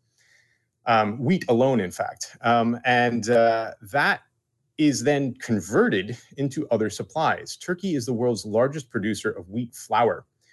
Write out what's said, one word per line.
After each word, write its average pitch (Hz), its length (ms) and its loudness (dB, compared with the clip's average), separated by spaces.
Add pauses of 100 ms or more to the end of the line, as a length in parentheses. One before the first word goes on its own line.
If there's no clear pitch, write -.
(880)
Um, 113 360 2
wheat 175 240 0
alone, 127 320 4
in 92 120 -2
fact. - 500 -8
Um, 117 420 2
and, 120 460 2
uh, 113 440 4 (180)
that 156 300 0 (580)
is 135 240 2
then 139 320 0
converted 110 840 0 (200)
into 139 320 -4
other 107 200 0
supplies. 113 680 -4
Turkey 180 360 -6
is 123 140 -2
the 131 60 -2
world's 117 300 -2
largest 127 460 -2
producer 107 400 -4
of 87 180 -8
wheat 117 280 -8
flour. 110 500 0 (280)